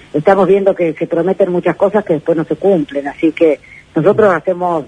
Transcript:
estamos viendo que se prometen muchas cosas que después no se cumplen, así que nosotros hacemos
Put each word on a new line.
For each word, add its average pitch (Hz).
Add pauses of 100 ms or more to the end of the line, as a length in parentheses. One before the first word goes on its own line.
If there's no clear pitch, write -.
(140)
estamos 190
viendo 196
que 165
se 160
prometen 180
muchas 175
cosas 202
que 180
después 156
no 156
se 156
cumplen, 147
así 151
que 151 (360)
nosotros 202
hacemos 175